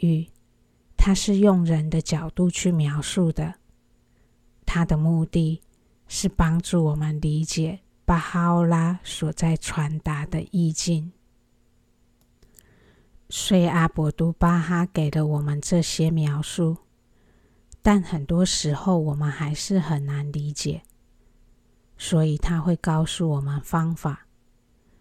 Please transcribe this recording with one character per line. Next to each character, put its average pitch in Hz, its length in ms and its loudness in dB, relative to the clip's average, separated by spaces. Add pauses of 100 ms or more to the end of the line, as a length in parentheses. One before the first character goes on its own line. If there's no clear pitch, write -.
喻， 160 280 0 (680)
他 196 200 6
是 202 220 0
用 190 280 6
人 156 240 0
的 160 100 0
角 160 300 -4
度 180 180 0
去 175 240 0
描 151 300 0
述 170 300 0
的， 160 240 -4 (1120)
他 170 180 2
的 160 100 2
目 160 300 2
的 160 360 -2 (460)
是 - 220 -4
帮 165 320 2
助 175 240 0
我 151 100 0
们 151 240 -4
理 156 240 0
解 160 360 -4 (260)
巴 170 140 2
哈 175 340 0
欧 170 100 4
拉 170 400 0
所 156 300 -6
在 165 240 0
传 156 420 -4
达 151 280 -6
的 - 240 -4
意 170 200 0
境。 165 400 -4 (2250)
虽 180 400 2
阿 165 200 2
伯 151 240 -2
都 165 220 -2
巴 175 260 4
哈 170 260 0
给 156 240 -2
了 156 160 0
我 151 160 -2
们 147 180 -4
这 170 220 0
些 160 300 0
描 151 320 0
述， 165 340 -2 (1040)
但 208 200 6
很 160 220 -4
多 170 220 2
时 147 300 0
候 180 240 2
我 151 160 -2
们 147 140 0
还 147 220 -4
是 190 280 -2
很 147 260 -2
难 143 260 -4
理 147 220 -6
解， 151 300 -6 (1120)
所 160 260 0
以 151 140 0
他 165 240 0
会 170 140 2
告 160 280 0
诉 160 280 -2
我 143 100 0
们 143 200 -4
方 165 340 -2
法。 147 320 -6 (720)